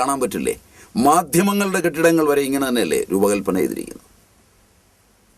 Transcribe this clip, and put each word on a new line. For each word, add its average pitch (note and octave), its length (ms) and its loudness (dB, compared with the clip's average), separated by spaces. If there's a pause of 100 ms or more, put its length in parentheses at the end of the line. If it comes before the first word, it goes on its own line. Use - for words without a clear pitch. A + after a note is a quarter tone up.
കാണാൻ C3+ 220 -2
പറ്റില്ലേ? F2 320 -4 (520)
മാധ്യമങ്ങളുടെ F#3 760 2
കെട്ടിടങ്ങൾ E3 460 2
വരെ C#3+ 180 2
ഇങ്ങനെ C#3 200 0
തന്നെയല്ലേ F2+ 320 0 (100)
രൂപകൽപ്പന G2 520 0
ചെയ്തിരിക്കുന്നത്? - 420 -8 (1300)